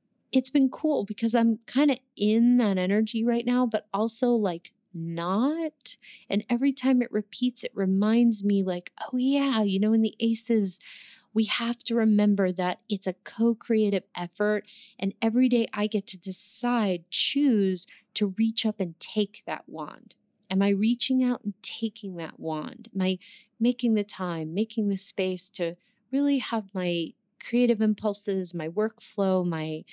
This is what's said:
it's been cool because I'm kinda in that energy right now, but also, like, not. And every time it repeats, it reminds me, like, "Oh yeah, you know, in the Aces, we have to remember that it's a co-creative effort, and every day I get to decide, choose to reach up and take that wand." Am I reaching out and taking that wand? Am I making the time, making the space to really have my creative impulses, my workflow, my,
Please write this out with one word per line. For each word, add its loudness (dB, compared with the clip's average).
it's 2
been 2
cool -2
because -2
I'm 2
kinda 0
in 4
that 2
energy 0
right 0
now, 2
but -2
also, 2
like, -2
not. -2
And 0
every 0
time 2
it -4
repeats, -2
it -4
reminds 2
me, 2
like, -6
"Oh -8
yeah, 0
you 2
know, 2
in 4
the -2
Aces, 2
we 2
have -4
to -2
remember 2
that -4
it's 0
a -4
co-creative -2
effort, -2
and -4
every 2
day 2
I -2
get -4
to -6
decide, 0
choose 2
to 2
reach 0
up -4
and -6
take -4
that -10
wand." -14
Am 0
I 4
reaching 0
out -2
and -10
taking -6
that -10
wand? -8
Am 0
I 2
making 2
the 2
time, -6
making -2
the 0
space 0
to -4
really 2
have -6
my -2
creative 2
impulses, 0
my -4
workflow, 0
my, -4